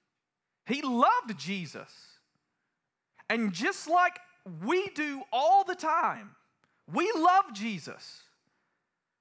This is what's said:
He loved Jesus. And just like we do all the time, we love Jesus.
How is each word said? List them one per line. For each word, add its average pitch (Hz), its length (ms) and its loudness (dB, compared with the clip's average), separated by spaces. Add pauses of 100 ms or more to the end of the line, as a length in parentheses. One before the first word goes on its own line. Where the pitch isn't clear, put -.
(640)
He 277 160 -4
loved 240 560 2
Jesus. 143 800 -10 (1120)
And 220 240 0
just 302 340 -4
like 349 320 2 (440)
we 370 260 0
do 285 420 -6
all 330 320 4
the 359 120 -4
time, 311 600 -2 (560)
we 339 240 0
love 359 380 4
Jesus. 196 680 -10 (960)